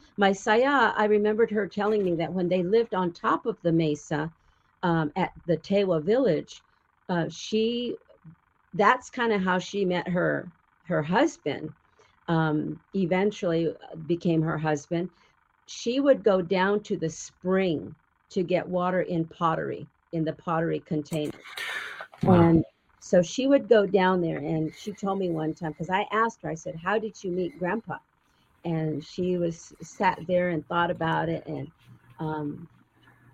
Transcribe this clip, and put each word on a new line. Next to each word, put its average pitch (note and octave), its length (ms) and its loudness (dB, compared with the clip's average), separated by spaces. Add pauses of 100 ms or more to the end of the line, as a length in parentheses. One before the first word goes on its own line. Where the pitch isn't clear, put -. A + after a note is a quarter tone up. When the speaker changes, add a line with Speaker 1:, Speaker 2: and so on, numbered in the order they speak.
(160)
Speaker 1:
my G3 160 4
saya, A#3+ 640 4
I G#3+ 100 2
remembered G#3+ 440 4
her G#3 160 0
telling G#3 380 0
me F3 120 2
that E3 160 -2
when F3+ 160 0
they F#3 140 2
lived A3 320 2
on F3+ 180 0
top C4 340 -2
of G#3+ 160 -6
the E3+ 100 2
mesa, D#3 600 0 (500)
um, E3 340 2
at F3+ 160 -2 (140)
the E3+ 100 2
Tewa F#3 460 0
village, G3+ 600 0 (460)
uh, E3+ 200 -2
she, A#3 680 -4 (760)
that's G#3 360 4
kinda A#3 280 0
how F#3 200 0
she G3+ 260 -4
met F3+ 240 -2
her, E3 440 -2 (320)
her D#3+ 180 -2
husband, E3 680 -2 (560)
um, D#3 520 0 (140)
eventually F#3 800 0 (320)
became E3+ 360 0
her D#3 160 -2
husband. D#3 520 -2 (560)
She B3 340 -4
would C4+ 240 4
go F#3+ 180 4
down F#3+ 420 0
to G3 120 -4
the D#3+ 140 -4
spring F3 840 -4 (360)
to F#3+ 140 -2
get F3+ 240 -2
water F3+ 340 0
in E3 240 -2
pottery, D#3+ 640 -4 (240)
in E3 120 -2
the D#3 100 -4
pottery D#3+ 460 -2
container. D3+ 640 -6 (800)
Speaker 2:
Wow. E3+ 340 6
Speaker 1:
And D#3+ 80 4 (360)
so F3+ 220 4
she B3 240 -2
would C4+ 220 4
go G#3 180 6
down F#3 340 2
there, D#3+ 180 -2
and D#3 360 -4
she - 180 -12
told G3 260 -4
me F#3 120 -2
one D#3 240 -2
time, D#3 200 -8
'cause E3 160 -8
I F#3+ 120 0 (100)
asked A3 300 0
her, D#3 80 -6
I D#3 60 -4
said, E3 200 -12
"How F#3 220 -2
did A3 260 -8
you F#3+ 80 -4
meet F3 260 -4
Grandpa?" F3+ 400 -6 (680)
And D#3+ 400 -4
she F3+ 340 -4
was, E3+ 440 -6
sat F3 440 -4
there F3+ 240 2
and E3 180 -4
thought E3+ 220 0
about D#3+ 380 -2
it. E3 180 -6
And, D3 240 -10 (480)
um, D#3 500 -6 (640)